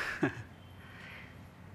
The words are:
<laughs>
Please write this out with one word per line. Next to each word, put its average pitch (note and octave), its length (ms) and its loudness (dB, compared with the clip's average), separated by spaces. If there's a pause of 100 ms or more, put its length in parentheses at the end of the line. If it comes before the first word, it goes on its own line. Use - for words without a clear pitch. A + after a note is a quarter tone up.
(220)
<laughs> B2+ 80 10 (1400)